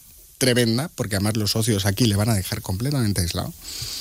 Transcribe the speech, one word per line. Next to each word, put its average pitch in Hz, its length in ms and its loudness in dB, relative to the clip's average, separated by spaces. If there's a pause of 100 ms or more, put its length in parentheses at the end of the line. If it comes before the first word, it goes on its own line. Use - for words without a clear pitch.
(380)
tremenda, 123 560 2
porque 101 220 -4
además 104 220 0
los 104 140 0
socios 110 340 2
aquí 101 220 2
le 101 100 4
van 107 120 2
a 113 60 2
dejar 98 260 -4
completamente 107 600 -2
aislado, 87 320 -4 (480)